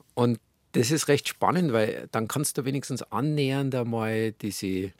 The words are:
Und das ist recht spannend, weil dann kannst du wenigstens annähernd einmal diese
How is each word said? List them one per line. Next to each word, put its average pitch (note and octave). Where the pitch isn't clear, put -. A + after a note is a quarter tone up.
Und A#2+
das A#2+
ist D#3
recht C#3+
spannend, C#3
weil G#2+
dann A2+
kannst -
du C#3
wenigstens C3
annähernd C3+
einmal A2+
diese F#2+